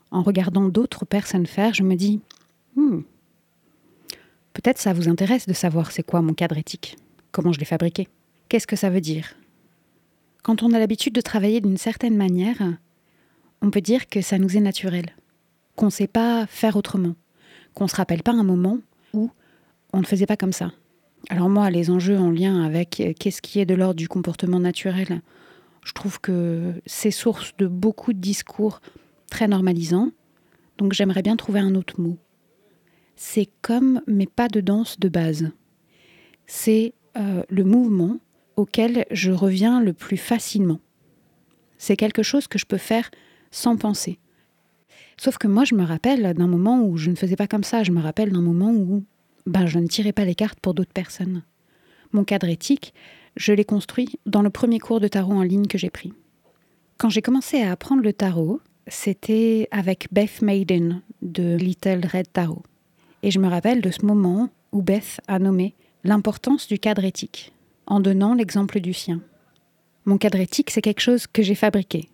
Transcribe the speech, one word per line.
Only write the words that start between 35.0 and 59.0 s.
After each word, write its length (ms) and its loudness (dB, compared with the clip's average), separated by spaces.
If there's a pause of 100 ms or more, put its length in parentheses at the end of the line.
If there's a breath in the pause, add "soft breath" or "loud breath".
base. 420 0 (960 soft breath)
C'est, 460 0 (240)
euh, 320 -2
le 140 2
mouvement 560 4 (360)
auquel 540 0
je 220 0
reviens 500 2
le 120 2
plus 240 -6
facilement. 600 -2 (1000)
C'est 200 0
quelque 260 0
chose 240 0
que 120 -6
je 60 -6
peux 120 -4
faire 320 -2 (420 soft breath)
sans 260 0
penser. 420 -4 (960 soft breath)
Sauf 200 -2
que 100 -2
moi, 160 4
je 120 2
me 80 2
rappelle 500 0
d'un 140 2
moment 340 2
où 160 0
je 120 -2
ne 60 0
faisais 200 -2
pas 120 -2
comme 160 -2
ça. 200 -2
Je 80 0
me 100 2
rappelle 300 -2
d'un 100 0
moment 300 2
où, 340 0 (400)
ben, 200 0
je 140 0
ne 80 0
tirais 240 -2
pas 140 0
les 100 0
cartes 240 -4
pour 140 -2
d'autres 200 -4
personnes. 500 -6 (680 soft breath)
Mon 120 2
cadre 240 -2
éthique, 460 -2 (420 loud breath)
je 180 2
l'ai 120 4
construit 600 -4
dans 160 2
le 80 4
premier 300 0
cours 200 -2
de 80 2
tarot 260 0
en 100 2
ligne 240 2
que 100 -4
j'ai 120 -4
pris. 240 -14 (840)
Quand 120 0
j'ai 120 0
commencé 400 0
à 100 0
apprendre 300 0
le 120 2
tarot, 460 0 (280)
c'était 840 0